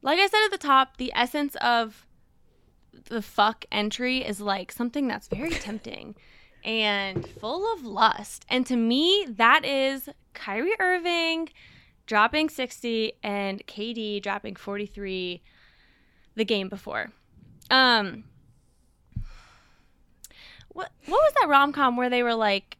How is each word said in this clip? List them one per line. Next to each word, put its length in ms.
Like 160
I 80
said 200
at 40
the 80
top, 380
the 180
essence 420
of 500
the 140
fuck 480
entry 540
is, 160
like, 320
something 340
that's 220
very 220
<laughs> 0
tempting 640
and 640
full 440
of 120
lust. 640
And 180
to 100
me, 520
that 360
is 440
Kyrie 440
Irving 680
dropping 420
sixty 640
and 440
K 280
D 260
dropping 360
forty-three 880
the 100
game 240
before. 440
Um, 540
what, 220
what 160
was 180
that 80
rom-com 480
where 140
they 120
were 120
like 460